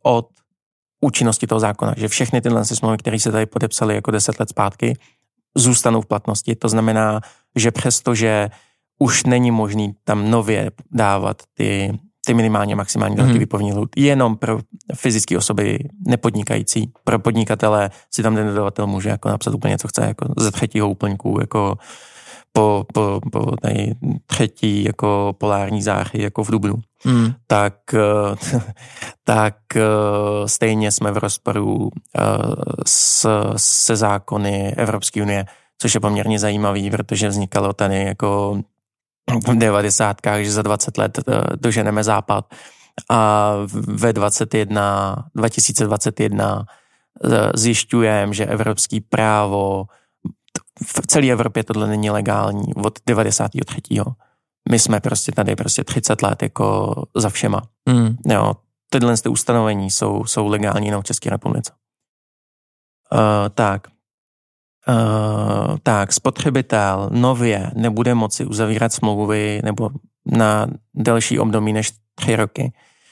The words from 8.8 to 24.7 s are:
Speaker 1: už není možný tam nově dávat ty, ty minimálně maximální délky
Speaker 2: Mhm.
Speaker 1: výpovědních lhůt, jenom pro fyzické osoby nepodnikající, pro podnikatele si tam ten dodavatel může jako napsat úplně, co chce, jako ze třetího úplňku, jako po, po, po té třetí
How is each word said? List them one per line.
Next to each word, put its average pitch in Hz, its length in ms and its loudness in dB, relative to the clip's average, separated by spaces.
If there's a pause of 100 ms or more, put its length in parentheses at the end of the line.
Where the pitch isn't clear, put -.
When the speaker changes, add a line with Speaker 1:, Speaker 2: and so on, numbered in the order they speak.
Speaker 1:
už 120 220 2
není 123 280 4
možný 104 420 0 (100)
tam 104 280 0
nově 104 400 0 (200)
dávat 98 460 0 (160)
ty, 101 460 -2 (260)
ty 123 80 2
minimálně 107 420 2
maximální 104 400 -2
délky 127 160 4
Speaker 2:
Mhm. 117 80 4
Speaker 1:
výpovědních 104 360 0
lhůt, 104 220 -2
jenom 131 400 4
pro 110 220 -2 (360)
fyzické 107 420 0
osoby 104 420 0 (280)
nepodnikající, 110 840 0 (120)
pro 110 160 2
podnikatele 107 720 2 (240)
si 110 100 -2
tam 110 120 2
ten 107 120 0
dodavatel 101 400 -2
může 101 220 -2
jako 107 200 -2
napsat 101 240 -2
úplně, 104 240 0
co - 100 -6
chce, 110 180 -2
jako - 320 -4
ze 104 140 2
třetího 104 380 -2
úplňku, 98 520 -2
jako 104 360 -2 (760)
po, 104 400 4
po, 101 280 0 (100)
po - 300 -2
té 107 120 -2 (520)
třetí 104 580 0